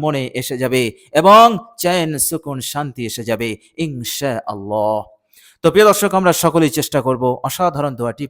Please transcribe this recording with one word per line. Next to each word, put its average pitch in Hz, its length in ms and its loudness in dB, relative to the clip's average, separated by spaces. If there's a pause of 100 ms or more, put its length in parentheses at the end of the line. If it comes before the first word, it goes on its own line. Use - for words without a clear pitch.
মনে 143 200 -2 (180)
এসে 131 220 -8
যাবে 127 180 0 (380)
এবং 208 260 8 (360)
চ্যান 175 300 -2 (160)
সুকুন 143 300 -8 (140)
শান্তি 143 380 -8
এসে 117 200 -10
যাবে 113 200 -2 (360)
ইনশাআল্লাহ। 107 1120 -4 (680)
তো 165 100 4
প্রিয় 214 160 6
দর্শক, 202 300 2
আমরা 180 140 2 (100)
সকলেই 160 340 2
চেষ্টা 147 300 -2
করব 127 160 -2 (240)
অসাধারণ 147 520 -2
দোয়াটি 120 300 -6